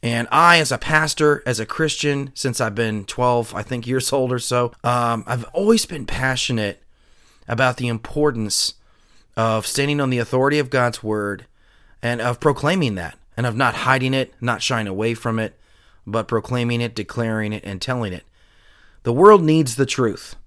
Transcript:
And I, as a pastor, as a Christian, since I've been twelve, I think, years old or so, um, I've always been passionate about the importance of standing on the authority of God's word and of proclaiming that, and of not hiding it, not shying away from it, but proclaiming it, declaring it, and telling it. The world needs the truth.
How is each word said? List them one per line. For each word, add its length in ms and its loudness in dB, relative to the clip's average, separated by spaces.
And 300 -2
I, 300 8
as 100 0
a 80 -2
pastor, 640 2
as 140 -2
a 80 -4
Christian, 680 -2
since 260 -4
I've 160 -2
been 280 -2
twelve, 480 0
I 100 -6
think, 220 -6
years 280 -2
old 200 2
or 60 -2
so, 320 -2
um, 420 0
I've 200 -4
always 400 2
been 200 -10
passionate 800 -2
about 300 0
the 100 -2
importance 880 -2
of 300 0
standing 340 0
on 100 0
the 80 0
authority 420 0
of 100 -2
God's 320 0
word 440 -4
and 200 -4
of 180 -2
proclaiming 560 0
that, 240 -10
and 100 -2
of 100 -4
not 180 2
hiding 400 0
it, 260 -2
not 220 -2
shying 240 -2
away 280 -2
from 240 -4
it, 200 -6
but 220 -2
proclaiming 520 0
it, 140 -4
declaring 580 -4
it, 120 -8
and 180 -8
telling 300 -4
it. 120 -12
The 100 0
world 300 8
needs 320 2
the 120 2
truth. 500 -2